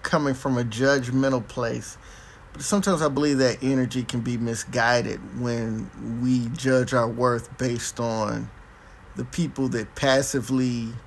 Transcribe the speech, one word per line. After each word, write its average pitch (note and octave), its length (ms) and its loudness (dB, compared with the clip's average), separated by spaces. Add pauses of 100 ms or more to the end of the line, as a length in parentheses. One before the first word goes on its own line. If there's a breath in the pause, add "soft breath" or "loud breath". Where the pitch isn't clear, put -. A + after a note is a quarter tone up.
coming C#3+ 320 0
from C3 240 0
a A#2+ 60 2
judgmental C3 840 2
place, A#2 500 -6 (560 loud breath)
but C#3+ 100 -12
sometimes F#3+ 400 2
I D3+ 60 4
believe C#3+ 280 2
that B2+ 240 4
energy C3 400 2
can A#2+ 200 -2
be A#2+ 160 -2
misguided A#2 840 0 (200)
when A#2 840 -4
we B2+ 240 2 (100)
judge C3 380 2
our A#2 120 4
worth A#2 520 0
based A#2+ 400 -2
on A2+ 500 -2 (680 loud breath)
the B2 80 -6
people C3+ 440 -2
that A2 260 -4
passively B2+ 920 0 (200)